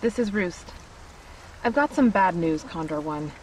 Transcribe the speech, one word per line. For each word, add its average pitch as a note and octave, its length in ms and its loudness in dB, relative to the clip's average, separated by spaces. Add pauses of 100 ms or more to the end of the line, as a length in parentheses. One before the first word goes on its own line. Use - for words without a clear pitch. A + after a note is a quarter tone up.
This A3 200 -2
is A3 120 0
Roost. F#3+ 400 -2 (920)
I've A#3 100 0
got C#4+ 180 2
some B3+ 200 6
bad F#3+ 240 4
news, D#3+ 280 0
Condor D#3 380 -6
One. D3+ 300 -6 (120)